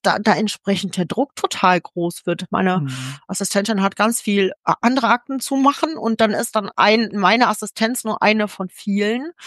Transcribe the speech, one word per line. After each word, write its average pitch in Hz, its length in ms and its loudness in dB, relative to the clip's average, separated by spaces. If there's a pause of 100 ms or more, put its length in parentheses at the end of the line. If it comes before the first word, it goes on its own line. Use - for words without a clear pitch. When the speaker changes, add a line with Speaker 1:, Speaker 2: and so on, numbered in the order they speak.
Speaker 1:
da, - 180 2
da 214 160 4
entsprechend 196 600 -2
der 180 80 0
Druck - 300 -4
total - 460 2
groß - 440 -6
wird. 175 260 -4
Meine 185 300 2
Speaker 2:
Mhm. 131 160 -6 (300)
Speaker 1:
Assistentin 202 540 -2
hat 196 140 0
ganz 220 260 0
viel 202 300 0 (120)
a-, - 180 2
andere 247 260 2
Akten 247 320 0
zu - 160 -4
machen 285 420 2
und 226 240 -2
dann 220 100 4
ist - 240 -2
dann 208 200 -2
ein, 214 380 4
meine 208 340 4
Assistenz 220 560 -4
nur 214 180 -4
eine 214 260 2
von 185 220 -8
vielen. 214 600 -2 (160)